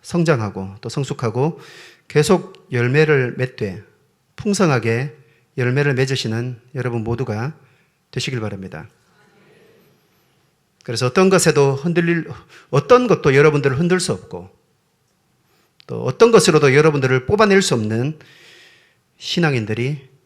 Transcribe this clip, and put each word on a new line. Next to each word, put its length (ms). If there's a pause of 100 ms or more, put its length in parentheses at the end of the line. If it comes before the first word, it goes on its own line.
성장하고 760
또 60
성숙하고 720 (460)
계속 640
열매를 680
맺되 440 (540)
풍성하게 800 (400)
열매를 380
맺으시는 680 (140)
여러분 280
모두가 520 (560)
되시길 300
바랍니다. 460 (2000)
그래서 220
어떤 240
것에도 440
흔들릴, 560 (400)
어떤 360
것도 280
여러분들을 440
흔들 200
수 140
없고 420 (1300)
또 180
어떤 260
것으로도 440
여러분들을 500
뽑아낼 380
수 120
없는 440 (1000)
신앙인들이 880 (200)